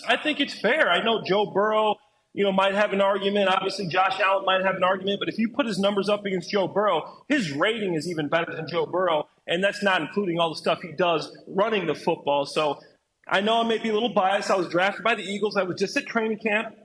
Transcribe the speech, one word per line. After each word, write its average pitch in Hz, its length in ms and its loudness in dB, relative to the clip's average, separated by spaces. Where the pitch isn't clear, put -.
I 233 120 2
think 302 200 -2
it's 285 140 -2
fair. 247 380 2
I 180 120 2
know 220 220 0
Joe 196 220 2
Burrow, 214 500 0
you 202 100 0
know, 196 80 2
might 196 220 2
have 208 180 2
an 196 80 0
argument. 196 480 2
Obviously, 190 380 0
Josh 185 340 0
Allen 196 240 2
might 185 200 2
have 190 100 2
an - 100 0
argument. 196 360 0
But - 80 -2
if 156 100 -4
you 220 100 0
put - 180 -2
his 196 120 -4
numbers 196 300 0
up 202 180 0
against 185 240 -4
Joe 196 180 0
Burrow, 180 600 -2
his 233 240 0
rating 196 420 0
is 147 160 -4
even 156 180 -4
better 170 260 0
than 160 140 -8
Joe 165 160 0
Burrow. 170 440 0
And 175 160 0
that's 196 200 0
not 185 200 2
including 170 380 -2
all 165 100 2
the 151 60 -8
stuff - 260 -2
he 165 100 -12
does 165 420 0
running 202 400 0
the 147 80 0
football. 143 500 0
So 147 360 -2
I 190 120 2
know 226 200 2
I 226 60 0
may 226 120 0
be 226 100 -4
a 220 40 0
little 214 200 0
biased. 196 380 2
I 202 60 4
was 170 120 -2
drafted 180 340 0
by 226 120 2
the 208 80 -4
Eagles. 202 340 -4
I 190 60 4
was 180 160 -4
just 190 180 -2
at 277 100 0
training 220 320 -2
camp 220 460 -2